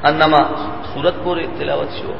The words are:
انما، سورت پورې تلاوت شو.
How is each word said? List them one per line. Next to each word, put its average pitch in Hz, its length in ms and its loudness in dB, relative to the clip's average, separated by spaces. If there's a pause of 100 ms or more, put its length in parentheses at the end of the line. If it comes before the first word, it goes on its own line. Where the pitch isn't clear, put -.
انما، 156 360 6 (540)
سورت 160 200 0 (100)
پورې 170 200 -2 (140)
تلاوت 143 400 -2
شو. - 220 -8